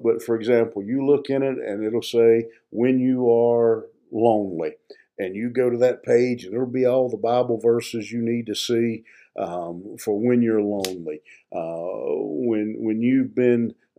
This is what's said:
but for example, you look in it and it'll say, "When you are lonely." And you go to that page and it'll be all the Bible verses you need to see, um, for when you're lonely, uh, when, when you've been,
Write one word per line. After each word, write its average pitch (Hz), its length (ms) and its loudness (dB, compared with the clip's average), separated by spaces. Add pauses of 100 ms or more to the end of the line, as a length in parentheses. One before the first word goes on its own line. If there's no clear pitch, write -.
but 113 200 0
for 117 120 -2
example, 113 480 0
you 131 220 -4
look 143 240 2
in 135 140 0
it 135 160 -2
and 107 260 -6
it'll 110 160 -2
say, 113 480 4 (220)
"When 127 280 2
you 127 320 2
are 117 580 2 (220)
lonely." 101 680 0 (420)
And 95 180 -6
you 117 140 -6
go 123 180 2
to 120 80 2
that 123 260 2
page 120 440 2
and 95 80 -10
it'll 127 120 -2
be 127 200 0
all 127 240 2
the 107 80 -6
Bible 117 400 0
verses 117 520 0
you 117 120 -4
need 117 240 -2
to 104 80 -6
see, 117 500 -2 (320)
um, 87 640 -8
for 104 200 -2
when 123 220 2
you're 110 220 2
lonely, 92 580 -6 (320)
uh, 82 320 -8 (640)
when, 110 300 -2
when 110 240 -4
you've 123 320 0
been, 120 400 2 (240)